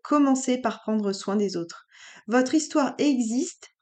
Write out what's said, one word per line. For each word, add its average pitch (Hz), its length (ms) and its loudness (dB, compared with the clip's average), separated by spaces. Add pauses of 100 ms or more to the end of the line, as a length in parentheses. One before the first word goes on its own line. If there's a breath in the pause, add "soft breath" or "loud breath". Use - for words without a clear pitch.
commencer 269 540 2
par 226 240 -6
prendre 208 320 -2
soin 196 220 -4
des 196 200 0
autres. 170 300 -10 (400 loud breath)
Votre 254 280 2
histoire 302 440 0
existe 254 720 -2 (100)